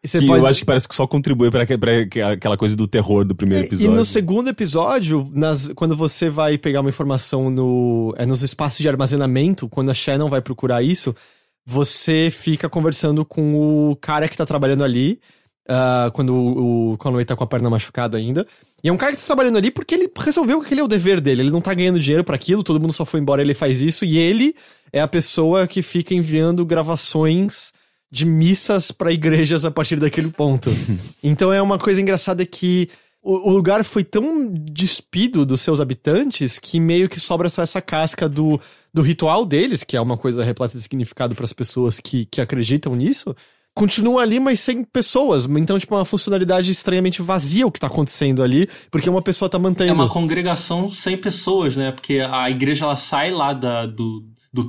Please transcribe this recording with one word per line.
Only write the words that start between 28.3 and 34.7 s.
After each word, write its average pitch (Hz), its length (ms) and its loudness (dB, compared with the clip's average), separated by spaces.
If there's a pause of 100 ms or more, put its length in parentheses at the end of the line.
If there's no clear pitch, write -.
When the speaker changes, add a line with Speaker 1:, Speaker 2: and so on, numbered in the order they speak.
Speaker 1:
pra 170 200 -2
igrejas 156 540 2
a 160 60 -2
partir 160 240 -2
daquele 156 340 0
ponto. 139 400 0 (280)
Speaker 2:
<laughs> - 260 -14
Speaker 1:
Então 151 280 2
é 196 80 2
uma 196 200 0
coisa 196 200 2
engraçada 185 460 -2
que 180 420 0 (360)
o, 190 260 0
o - 20 4
lugar 196 320 4
foi 202 200 -2
tão 277 500 -2
despido 170 920 -2